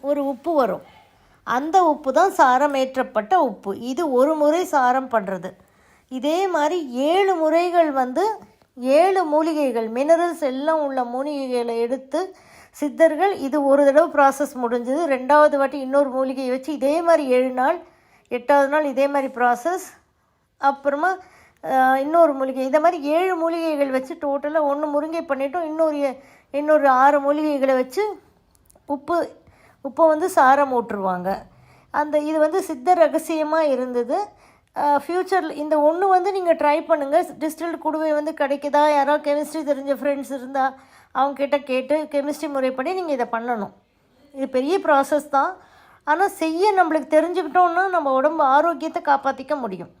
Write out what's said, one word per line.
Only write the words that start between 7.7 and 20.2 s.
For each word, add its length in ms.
வந்து 260
ஏழு 240
மூலிகைகள், 640
மினரல்ஸ் 560
எல்லாம் 340
உள்ள 140
மூலிகைகளை 600
எடுத்து 340
சித்தர்கள் 520
இது 120
ஒரு 160
தடவை 300
ப்ராசஸ் 460
முடிஞ்சது. 380
ரெண்டாவது 460
வாட்டி 260
இன்னொரு 320
மூலிகையை 360
வச்சு 240
இதே 160
மாதிரி 160
ஏழு 120
நாள், 180
எட்டாவது 440
நாள் 180
இதே 220
மாதிரி 240
ப்ராசஸ். 500